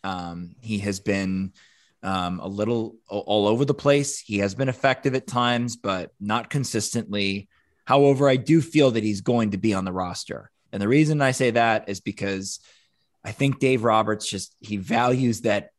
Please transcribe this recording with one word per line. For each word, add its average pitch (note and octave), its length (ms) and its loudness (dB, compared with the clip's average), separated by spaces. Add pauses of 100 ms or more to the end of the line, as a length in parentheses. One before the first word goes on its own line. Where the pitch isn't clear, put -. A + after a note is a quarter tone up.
Um, F2 580 -8
he A2 180 -4
has G2 200 -4
been, F#2+ 540 -2 (480)
um, F#2 380 -4
a - 80 -10
little A2 480 -4 (160)
a-, G2 40 -8
all G#2 320 2
over A#2 160 4
the C#3 120 0
place. C#3+ 440 2
He G#2 200 -4
has G2+ 160 0
been C3 140 -2
effective C3 440 0
at C3 140 -4
times, A#2+ 480 0
but F#2+ 440 -6
not G#2+ 300 -4
consistently. G2+ 960 -4 (380)
However, C#3 420 6
I C3 100 4
do D3+ 220 4
feel D3 320 4
that A2+ 120 0
he's G#2 180 -2
going A#2 300 0
to G2 80 -4
be G#2 160 2
on F#2+ 100 -2
the F#2 80 -6
roster. - 560 -8 (220)
And G2+ 100 -6
the G2+ 60 -2
reason D3+ 340 4
I C3+ 80 2
say C3 220 0
that A2+ 380 2
is G2 120 -8
because G2 580 -6 (680)
I G#2+ 60 -8
think C#3 280 -2
Dave C3 260 2
Roberts A2 440 2
just, - 300 -10
he G#2+ 160 -10
values A#2+ 680 0
that G#2 360 0